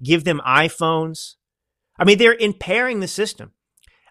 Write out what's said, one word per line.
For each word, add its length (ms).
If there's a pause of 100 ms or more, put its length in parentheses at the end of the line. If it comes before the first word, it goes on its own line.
give 220
them 200
iPhones? 920 (600)
I 60
mean, 160
they're 140
impairing 680
the 80
system. 440 (600)